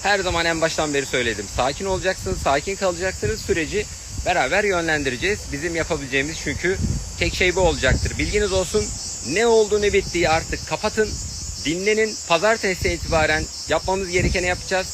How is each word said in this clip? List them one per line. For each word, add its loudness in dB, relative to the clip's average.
Her 4
zaman 0
en 2
baştan 0
beri 0
söyledim. -2
Sakin 0
olacaksınız, -2
sakin 0
kalacaksınız. -2
Süreci -2
beraber 2
yönlendireceğiz. 0
Bizim -4
yapabileceğimiz -2
çünkü 0
tek 0
şey 2
bu 2
olacaktır. 2
Bilginiz 0
olsun. 0
Ne 4
oldu 6
ne 2
bittiği 2
artık 0
kapatın. 0
Dinlenin. 2
Pazartesi 2
itibaren 2
yapmamız 0
gerekeni 2
yapacağız. -2